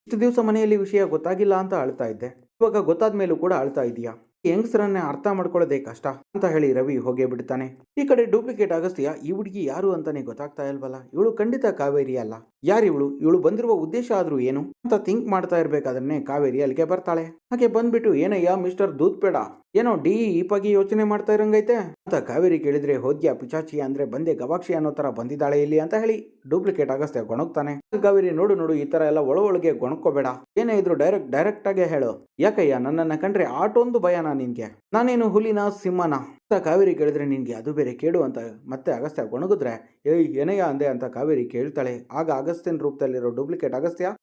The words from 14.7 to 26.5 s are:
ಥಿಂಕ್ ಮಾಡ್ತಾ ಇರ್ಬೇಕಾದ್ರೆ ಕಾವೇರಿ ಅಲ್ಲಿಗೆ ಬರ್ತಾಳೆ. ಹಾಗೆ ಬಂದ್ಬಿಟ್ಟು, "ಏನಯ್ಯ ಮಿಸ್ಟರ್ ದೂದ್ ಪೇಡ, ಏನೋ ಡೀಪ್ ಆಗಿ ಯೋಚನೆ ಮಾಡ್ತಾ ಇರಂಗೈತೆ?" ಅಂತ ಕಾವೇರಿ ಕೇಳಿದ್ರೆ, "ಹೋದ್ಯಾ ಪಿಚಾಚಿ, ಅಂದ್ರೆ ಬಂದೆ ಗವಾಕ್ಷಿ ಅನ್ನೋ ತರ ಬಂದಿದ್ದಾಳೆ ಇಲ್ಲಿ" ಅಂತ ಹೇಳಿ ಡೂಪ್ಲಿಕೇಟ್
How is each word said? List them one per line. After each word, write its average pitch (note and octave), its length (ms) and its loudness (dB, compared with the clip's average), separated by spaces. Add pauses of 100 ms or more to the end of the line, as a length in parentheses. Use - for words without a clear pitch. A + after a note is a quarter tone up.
ಥಿಂಕ್ A#3 240 -2
ಮಾಡ್ತಾ F3+ 320 0
ಇರ್ಬೇಕಾದ್ರೆ C#3 600 -2
ಕಾವೇರಿ C#3 400 0
ಅಲ್ಲಿಗೆ C#3 220 0
ಬರ್ತಾಳೆ. E3+ 400 -2
ಹಾಗೆ A#3+ 440 -2
ಬಂದ್ಬಿಟ್ಟು, A3+ 460 2
"ಏನಯ್ಯ F3 420 2
ಮಿಸ್ಟರ್ F3+ 440 -2
ದೂದ್ F3+ 220 2
ಪೇಡ, F#3 140 2 (400)
ಏನೋ A3+ 200 2
ಡೀಪ್ F3+ 580 0
ಆಗಿ G3+ 180 0
ಯೋಚನೆ G3+ 320 4
ಮಾಡ್ತಾ G#3 300 0
ಇರಂಗೈತೆ?" G#3+ 400 4
ಅಂತ F3+ 420 -4
ಕಾವೇರಿ D#3+ 440 2
ಕೇಳಿದ್ರೆ, C#3+ 360 2
"ಹೋದ್ಯಾ D3 380 0
ಪಿಚಾಚಿ, D3+ 460 -6
ಅಂದ್ರೆ C#3 260 -2
ಬಂದೆ C#3+ 300 -2
ಗವಾಕ್ಷಿ E3 380 -4
ಅನ್ನೋ D3+ 180 0
ತರ C#3+ 180 -4
ಬಂದಿದ್ದಾಳೆ C#3+ 520 -2
ಇಲ್ಲಿ" D3+ 180 2
ಅಂತ E3 140 0
ಹೇಳಿ A3 540 -2
ಡೂಪ್ಲಿಕೇಟ್ E3 440 0